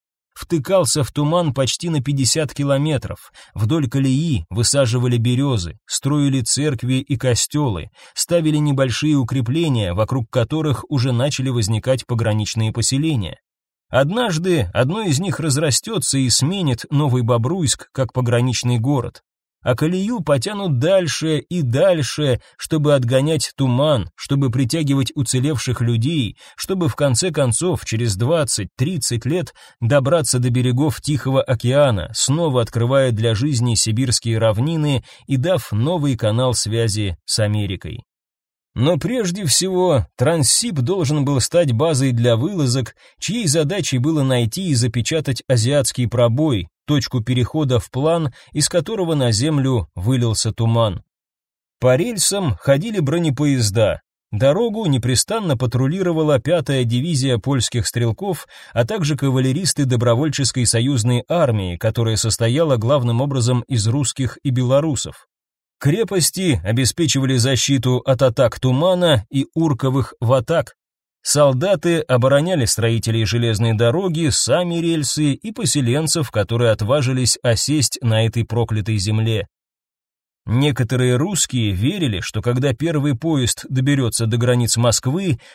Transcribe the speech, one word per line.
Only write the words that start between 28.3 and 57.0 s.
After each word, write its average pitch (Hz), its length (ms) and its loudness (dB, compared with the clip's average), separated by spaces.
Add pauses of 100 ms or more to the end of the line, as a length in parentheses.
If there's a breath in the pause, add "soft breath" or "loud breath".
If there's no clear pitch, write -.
лет 151 280 -2 (280 loud breath)
добраться 135 580 2
до 123 120 0
берегов 127 500 0
Тихого 135 400 0
океана, 120 720 2
снова 139 480 0
открывая 123 500 2
для 113 240 0
жизни 123 400 0
сибирские 113 640 0
равнины 135 640 0 (220 loud breath)
и 139 120 0
дав 165 340 0
новый 139 460 0
канал 120 360 0
связи 107 720 -2
с - 140 -4
Америкой. 104 640 -4 (760)
Но 156 180 2
прежде 202 500 -2
всего 180 580 2 (100)
Транссиб 165 600 0
должен 147 500 0
был 135 160 0
стать 165 300 2
базой 127 400 0
для 117 260 2
вылазок, 135 580 -2 (240 soft breath)
чьей 214 280 -4
задачей 151 500 0
было 147 240 0
найти 131 480 0
и 139 60 2
запечатать 127 720 -2
азиатский 120 600 0
пробой, 120 600 0 (180)
точку 131 360 0
перехода 127 580 0
в - 100 -8
план, 151 420 0 (220 loud breath)
из 147 160 -2
которого 175 460 -2
на 127 160 2
землю 131 640 0
вылился 113 580 0
туман. 113 480 0 (800)
По 127 160 4
рельсам 190 640 0
ходили 185 380 0
бронепоезда. 135 1000 0 (300)
Дорогу 202 540 0
непрестанно 135 720 0
патрулировала 151 800 0
пятая 139 460 0
дивизия 127 560 0